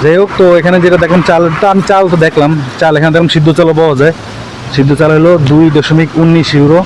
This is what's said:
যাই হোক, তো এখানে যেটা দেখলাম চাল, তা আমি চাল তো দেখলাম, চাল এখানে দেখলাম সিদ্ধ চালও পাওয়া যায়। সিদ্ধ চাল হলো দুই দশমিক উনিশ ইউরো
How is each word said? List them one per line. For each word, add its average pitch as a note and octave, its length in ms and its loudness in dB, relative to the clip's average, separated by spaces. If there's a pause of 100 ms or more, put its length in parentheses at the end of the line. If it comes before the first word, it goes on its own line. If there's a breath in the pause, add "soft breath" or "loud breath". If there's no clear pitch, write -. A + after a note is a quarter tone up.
যাই D#3 140 2
হোক, G3 200 0
তো F3 200 4
এখানে F3+ 240 0
যেটা F3 160 0
দেখলাম E3+ 300 0
চাল, E3+ 220 0 (120)
তা G3+ 100 0
আমি F#3+ 160 0
চাল F#3+ 220 0
তো E3+ 80 -2
দেখলাম, D#3 440 0 (180)
চাল D#3 180 0
এখানে D#3+ 140 0
দেখলাম E3+ 160 0
সিদ্ধ D#3 240 0
চালও D#3+ 220 0
পাওয়া D#3 220 0
যায়। D3+ 180 0 (640)
সিদ্ধ C#3 200 0
চাল D#3 160 0
হলো E3 260 2
দুই D3+ 360 2
দশমিক D#3 420 0
উনিশ E3 400 0
ইউরো D3 300 2